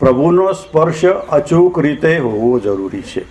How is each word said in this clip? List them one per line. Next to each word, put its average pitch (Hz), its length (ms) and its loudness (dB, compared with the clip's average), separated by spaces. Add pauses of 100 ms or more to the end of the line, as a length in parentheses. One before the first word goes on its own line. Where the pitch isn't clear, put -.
પ્રભુનો 170 520 2
સ્પર્શ 160 520 -2
અચૂક 180 760 2
રીતે 151 400 0
હોવો 120 400 0
જરૂરી 98 440 -4
છે - 280 -10